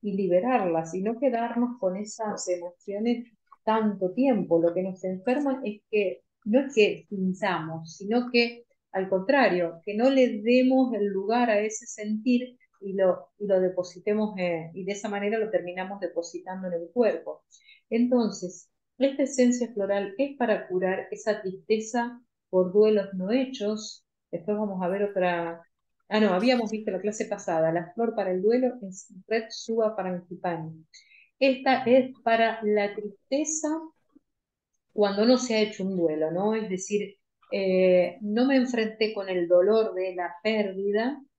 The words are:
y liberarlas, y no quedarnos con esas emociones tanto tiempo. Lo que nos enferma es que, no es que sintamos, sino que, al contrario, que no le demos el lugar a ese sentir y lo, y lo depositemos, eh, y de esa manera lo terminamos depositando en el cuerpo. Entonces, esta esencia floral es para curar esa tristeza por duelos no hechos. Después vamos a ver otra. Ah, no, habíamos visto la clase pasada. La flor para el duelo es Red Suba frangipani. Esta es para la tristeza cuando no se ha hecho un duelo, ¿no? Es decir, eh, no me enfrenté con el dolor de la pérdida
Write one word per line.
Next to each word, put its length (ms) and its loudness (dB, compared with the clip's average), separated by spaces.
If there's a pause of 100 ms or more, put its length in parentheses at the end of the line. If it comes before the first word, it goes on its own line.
y 120 -6
liberarlas, 800 0
y 80 -4
no 160 -4
quedarnos 600 -2
con 180 -2
esas 520 -8
emociones 800 -4 (320)
tanto 500 0
tiempo. 480 2
Lo 140 2
que 80 0
nos 220 -8
enferma 600 -2
es 160 -8 (100)
que, 320 -2 (220)
no 160 4
es 140 -4
que 340 4
sintamos, 880 -4
sino 340 -2
que, 340 0 (280)
al 160 -2
contrario, 760 2
que 100 -6
no 160 4
le 320 2
demos 520 4
el 120 0
lugar 440 0
a 100 2
ese 260 -6
sentir 720 -2 (220)
y 120 -8
lo, 360 0 (100)
y 80 -6
lo 140 2
depositemos, 800 -2
eh, 360 -4
y 100 -10
de 80 -6
esa 160 -8
manera 300 -2
lo 120 -2
terminamos 500 -4
depositando 680 -8
en 60 -6
el 180 -6
cuerpo. 520 -2 (440)
Entonces, 840 0 (280)
esta 240 2
esencia 500 2
floral 460 -2
es 180 -2
para 320 -2
curar 420 -2
esa 300 -4
tristeza 800 -4 (300)
por 240 2
duelos 400 4
no 180 -4
hechos. 720 -4 (260)
Después 280 -4
vamos 240 -4
a 60 -2
ver 160 0
otra. 580 -2 (460)
Ah, 120 2
no, 140 4
habíamos 360 2
visto 200 -6
la 100 -4
clase 240 -4
pasada. 480 0
La 220 -2
flor 200 -2
para 180 -2
el 100 -2
duelo 400 2
es 260 -14 (180)
Red 220 -2
Suba 480 -2
frangipani. 880 -6 (540)
Esta 460 2
es 280 4 (100)
para 400 2
la 320 0
tristeza 720 -4 (1200)
cuando 320 2
no 140 6
se 160 -2
ha 60 4
hecho 240 -2
un 120 -2
duelo, 340 0
¿no? 240 0
Es 140 -4
decir, 480 -4 (340)
eh, 720 4
no 260 0
me 100 4
enfrenté 580 0
con 160 -6
el 180 0
dolor 460 4
de 200 -4
la 280 -6
pérdida 800 -2 (180)